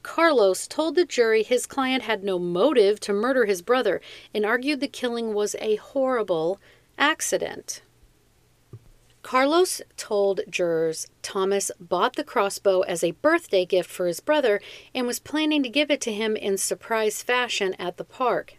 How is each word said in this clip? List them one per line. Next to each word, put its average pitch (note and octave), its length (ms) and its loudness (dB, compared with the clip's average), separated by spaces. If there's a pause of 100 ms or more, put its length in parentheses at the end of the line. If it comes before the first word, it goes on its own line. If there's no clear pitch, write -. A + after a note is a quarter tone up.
Carlos, B3 640 4
told D#4 300 -4
the F4 100 4
jury A3 380 2
his A#3+ 240 0
client C4 360 -2
had G3+ 200 -2
no F#3+ 160 -2
motive G3+ 600 4
to G#3 120 -4
murder A#3+ 320 2
his F#3+ 160 0
brother A#3 400 0 (320)
and G#3 100 0
argued B3+ 360 0
the C#4 80 -2
killing A#3 480 -6
was G#3 240 -2
a G#3+ 160 0
horrible G#3 840 -2 (380)
accident. - 840 -4 (1400)
Carlos D4 600 2 (160)
told G3+ 520 0
jurors E3 580 -2 (140)
Thomas G3 480 -2 (100)
bought F#3 360 0
the G#3 80 -4
crossbow G3 580 0
as F3 220 -2
a E3+ 80 0
birthday D4 540 2
gift F3+ 240 0
for F3+ 180 -4
his E3+ 140 -4
brother C4 400 2 (340)
and B3+ 100 -2
was A#3+ 140 -4
planning D4+ 420 0
to B3+ 80 -2
give D4 220 0
it C#4 100 2
to A#3 100 -4
him G#3+ 240 -2
in G3 220 -2
surprise G#3+ 640 -2
fashion A#3 560 -2
at F3+ 200 -8
the F3+ 80 -12
park. - 540 -4